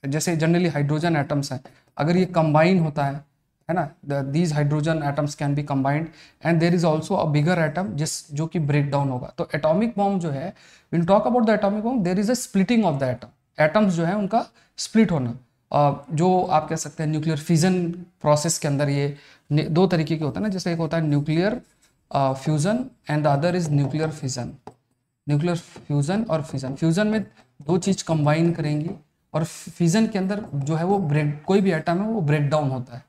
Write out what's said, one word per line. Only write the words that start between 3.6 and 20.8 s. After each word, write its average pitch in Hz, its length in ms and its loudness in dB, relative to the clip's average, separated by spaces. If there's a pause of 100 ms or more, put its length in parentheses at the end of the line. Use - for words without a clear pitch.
है 165 60 0
ना, 165 160 -2 (180)
the, 139 260 -2
these 160 220 0
hydrogen 151 460 0
atoms 143 380 -4
can 143 140 0
be 147 160 -4
combined 139 340 0 (400)
and 165 140 4
there 170 160 4
is 170 100 2
also 160 400 0
a 156 80 -2
bigger 151 240 2
atom 165 300 -2
जिस, 156 460 -6
जो 156 140 -4
कि 180 120 -4
ब्रेक 143 320 0
डाउन 139 180 0
होगा। 127 280 -8
तो 127 180 -6
एटॉमिक 170 420 0
बॉम्ब 202 220 0
जो 165 100 -4
है, 143 240 -6 (400)
when 165 140 0
you 190 80 4
talk 214 160 2
about 226 180 2
the 214 120 2
atomic 208 240 -2
bomb, 233 220 0
there 185 180 0
is 202 40 0
a 247 180 -2
splitting 208 360 2
of 170 100 2
the 139 160 -2
atom, 123 160 -6 (340)
एटम्स 202 340 4
जो 170 100 0
है 180 120 0
उनका 214 300 0 (320)
स्प्लिट - 340 2
होना। 127 260 -2 (340)
अ, 143 420 2
जो 180 280 2
आप 156 280 0
कह 160 60 -2
सकते 160 280 -8
हैं 151 60 0
न्यूक्लियर 156 280 -2
फिजन 170 540 2
प्रोसेस 151 640 -2
के - 100 -4
अंदर 143 220 0
ये 143 260 0 (360)
नि-, 147 180 2
दो 175 180 4
तरीके 165 300 0
के 156 80 -2
होते 143 140 -4
हैं - 20 -2
ना, 214 80 -2
जैसे 185 240 -4
एक 160 60 -4